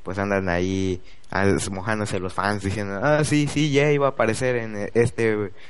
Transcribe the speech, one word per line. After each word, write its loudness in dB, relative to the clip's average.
pues, -6
andan 0
ahí, 0
ah, 2
mojándose -4
los -6
fans -2
diciendo, -2
"Ah, 4
sí, 2
sí, 0
ya 4
iba 2
a 4
aparecer 0
en -6
este 2